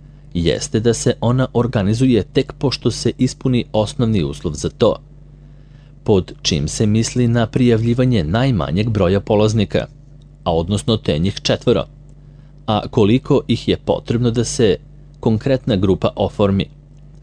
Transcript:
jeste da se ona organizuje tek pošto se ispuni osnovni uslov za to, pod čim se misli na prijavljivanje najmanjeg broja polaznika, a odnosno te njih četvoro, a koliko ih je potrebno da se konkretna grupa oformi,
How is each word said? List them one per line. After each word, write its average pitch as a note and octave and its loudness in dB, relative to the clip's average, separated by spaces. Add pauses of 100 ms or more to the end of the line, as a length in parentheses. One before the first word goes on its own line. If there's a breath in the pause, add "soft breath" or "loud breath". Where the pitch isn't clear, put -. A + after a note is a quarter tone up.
(340 loud breath)
jeste E2 -2
da A#2 2
se B2 -2
ona B2 0
organizuje A#2 0
tek - -4
pošto - -2
se - -4
ispuni B2+ -2
osnovni G#2+ 0
uslov D2 -6
za D#2 -6
to, - 2 (1080 loud breath)
pod F#2+ 0
čim D2+ -2
se - -4
misli A2+ 0
na A#2 0
prijavljivanje A#2+ 2
najmanjeg G2+ 0
broja G2 2
polaznika, G#2+ 0 (580)
a F2 0
odnosno G2+ 0
te D#2 -2
njih F#2+ -2
četvoro, A2 0 (840 loud breath)
a G#2+ 0
koliko A#2+ 2
ih A#2 -2
je F2+ 2
potrebno A#2 -2
da A#2 0
se G#2 0 (440)
konkretna A#2 0
grupa F#2+ 0
oformi, G2 0 (540)